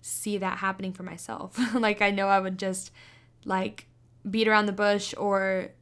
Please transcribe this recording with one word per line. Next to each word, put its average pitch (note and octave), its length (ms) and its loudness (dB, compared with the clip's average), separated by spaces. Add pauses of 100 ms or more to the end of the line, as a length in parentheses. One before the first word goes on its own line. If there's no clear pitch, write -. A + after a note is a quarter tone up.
see - 360 -4
that F#3 200 -2
happening F#3+ 360 -4
for F#3 100 -12
myself. - 540 -10 (100)
<laughs> A3 60 -4
Like, G#3+ 280 2
I G3+ 100 4
know G3 160 2
I G3 120 6
would F#3+ 200 -4
just, F#3 320 -4 (540)
like, F#3+ 420 -4 (420)
beat A3 180 2
around G#3+ 200 4
the G3+ 40 0
bush G3+ 460 2
or F#3+ 540 0 (100)